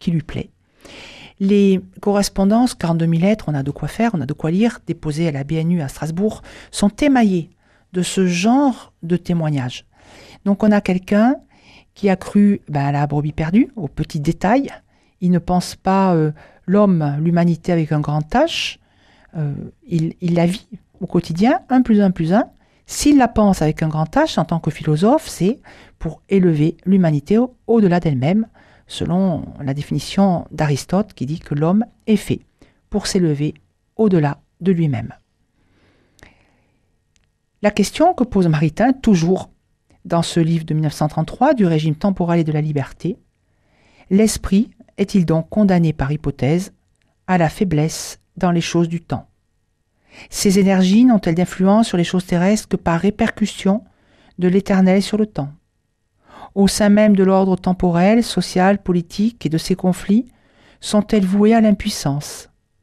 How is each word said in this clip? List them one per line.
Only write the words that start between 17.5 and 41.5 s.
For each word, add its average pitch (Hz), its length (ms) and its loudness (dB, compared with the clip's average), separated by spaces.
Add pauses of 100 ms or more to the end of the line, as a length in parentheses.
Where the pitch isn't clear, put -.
avec 165 200 0
un 151 80 0
grand 151 320 -4
H. - 460 -2 (580)
Euh, 147 180 -4 (320)
il, 165 340 -4
il 175 140 -2
la 170 120 2
vit 180 220 -6 (320)
au 185 60 -8
quotidien, 190 640 0
un 254 120 4
plus 208 180 4
un 196 120 4
plus 170 200 -2
un. 247 180 2 (360)
S'il 294 320 2
la 247 80 6
pense 208 360 2
avec 151 200 -2
un 156 60 0
grand 156 260 -4
H, 302 240 0
en 160 60 0
tant 160 160 -4
que 160 100 -4
philosophe, 185 560 0
c'est 202 320 -2 (400)
pour 160 300 -10
élever 170 560 2
l'humanité 180 540 2
au-, 247 180 -2 (100)
au-delà 208 320 2
d'elle-même, 170 480 0 (420)
selon 180 580 -2 (140)
la 139 140 -6
définition 156 760 -2
d'Aristote 151 640 -4
qui - 100 -10
dit 151 160 -8
que - 140 -10
l'homme 175 320 0 (200)
est 220 100 4
fait - 240 -4 (500)
pour 208 160 -6
s'élever 151 480 -2 (420)
au-delà 170 420 2 (220)
de 170 100 0
lui-même. 160 440 -2 (2500)
La 208 80 2
question 302 420 2
que 269 120 -4
pose 190 240 2
Maritain, 160 440 0
toujours 185 580 0 (540)
dans 170 180 -2
ce - 180 -2
livre 160 240 0
de 156 100 -4
mille 156 80 -2
neuf 151 100 -2
cent 151 160 -2
trente-trois, 247 460 -2